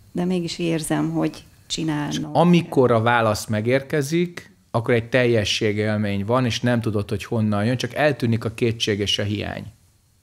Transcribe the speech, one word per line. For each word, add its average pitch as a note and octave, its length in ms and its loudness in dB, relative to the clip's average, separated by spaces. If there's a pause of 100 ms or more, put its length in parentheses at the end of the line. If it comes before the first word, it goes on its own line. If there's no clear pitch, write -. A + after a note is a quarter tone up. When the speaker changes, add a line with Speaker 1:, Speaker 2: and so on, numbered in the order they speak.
(120)
Speaker 1:
de F3+ 140 -4
mégis F3+ 340 -4
érzem, D#3+ 520 -2
hogy D#3+ 320 -4 (240)
csinálnom D3+ 640 -4
Speaker 2:
És D3 80 -2
amikor E3 520 6
a A2+ 100 4
válasz A2+ 440 2
megérkezik, C#3 1080 -2 (180)
akkor A#2 220 0
egy A#2 160 0
teljességélmény G#2+ 1160 0
van, B2 200 2
és A2+ 140 -2
nem A#2+ 220 0
tudod, G#2 280 -2
hogy G2+ 140 -4
honnan G#2+ 420 0
jön, B2 120 0
csak A#2 160 -6
eltűnik C3 520 0
a A2+ 80 -4
kétség A2+ 460 0
és G2 200 -2
a G#2 40 -2
hiány. G2+ 480 -6 (520)